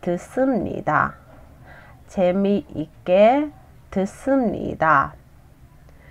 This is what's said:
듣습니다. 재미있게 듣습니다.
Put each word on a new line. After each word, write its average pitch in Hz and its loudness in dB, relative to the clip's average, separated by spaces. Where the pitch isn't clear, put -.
듣습니다. - -2
재미있게 196 0
듣습니다. 185 0